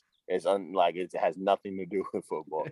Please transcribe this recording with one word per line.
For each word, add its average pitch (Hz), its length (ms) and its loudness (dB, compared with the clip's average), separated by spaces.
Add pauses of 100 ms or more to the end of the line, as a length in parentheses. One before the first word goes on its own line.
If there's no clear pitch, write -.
(280)
it's 90 180 0
un-, 92 280 0
like, 87 220 4
it 87 200 -4
has 87 220 0
nothing 95 400 2
to 95 80 -4
do 95 240 -2
<laughs> - 40 -8
with 98 120 -4
football. 151 460 -4